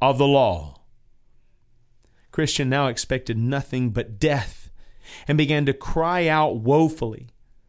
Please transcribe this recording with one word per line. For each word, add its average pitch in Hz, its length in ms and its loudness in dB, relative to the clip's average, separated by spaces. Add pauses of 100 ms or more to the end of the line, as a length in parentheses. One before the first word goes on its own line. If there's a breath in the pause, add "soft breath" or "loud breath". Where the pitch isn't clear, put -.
of 131 160 4
the 139 100 4
law.'" 95 540 0 (1500)
Christian 143 380 -2
now 139 180 2
expected 123 500 -4
nothing 127 540 -2
but 107 280 -6
death - 520 -2 (560 loud breath)
and 147 100 2
began 147 300 2
to 135 60 2
cry 170 540 0
out 156 300 2
woefully. 135 680 0 (420)